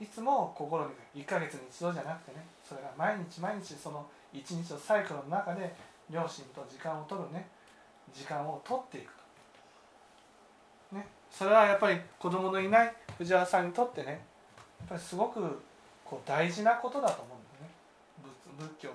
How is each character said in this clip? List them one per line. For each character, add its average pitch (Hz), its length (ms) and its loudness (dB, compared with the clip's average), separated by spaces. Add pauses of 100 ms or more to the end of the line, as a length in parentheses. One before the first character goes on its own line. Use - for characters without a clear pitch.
い 208 60 -10
つ - 140 -12
も 240 360 2
心 151 300 0
に、 139 40 -8 (240)
一 143 100 -10
ヶ 185 160 0
月 147 140 -4
に 135 60 -10 (100)
一 - 100 -16
度 175 120 0
じ 165 80 -4
ゃ - 20 -4
な 151 120 -6
く 170 160 -14
て - 20 -16
ね、 156 120 -16 (240)
そ 143 60 -12
れ 135 80 -10
が 139 140 -10
毎 196 220 2
日 165 220 -10
毎 202 200 -4
日 - 140 -12
そ 147 160 -12
の 147 160 -8 (260)
一 139 200 -12
日 170 180 -6
の 147 80 -8
サ 208 220 2
イ 196 40 -2
ク 196 60 -6
ル 156 60 -6
の 143 80 -6
中 180 300 -2
で、 185 200 -6 (360)
両 165 180 -2
親 139 160 -12 (100)
と 139 160 -12
時 131 80 -18
間 160 220 -6
を 151 40 -10
取 185 180 -6
る 151 100 -10
ね、 180 160 -8 (640)
時 139 120 -16
間 147 220 -4
を 147 180 -6
取 262 200 -2
っ - 60 -20
て - 80 -12
い - 40 -10
く - 100 -16 (1800)
と。 196 60 -10
ね。 202 100 -8 (240)
そ - 140 -4
れ 208 80 6
は 220 120 12
や 202 120 8
っ - 20 0
ぱ 202 120 6
り 170 100 2 (180)
子 185 100 -4
供 185 220 0
の 190 100 2
い 190 80 0
な 226 160 8
い - 100 0 (240)
藤 175 140 0
原 180 140 6
さ 180 160 4
ん 175 60 0
に 175 40 -4
と 233 120 2
っ 240 80 0
て 156 100 -6
ね、 131 80 -8
や 156 60 -6
っ - 720 -18
ぱ 180 80 -8
り 170 40 -8
す - 160 -8
ご 220 120 4
く 165 340 -4 (420)
こ 131 200 -10
う - 40 -6
大 160 220 4
事 208 140 -2
な 226 80 10
こ 240 180 0
と 277 100 -2
だ 226 100 4
と - 120 -2
思 - 120 -16
う 117 40 -16
ん 135 200 -20
だ 143 60 -16
よ - 0 -
ね。 170 60 -16 (880)
仏-、 156 100 -10
仏 156 140 -18
教 139 80 -10
を - 40 -10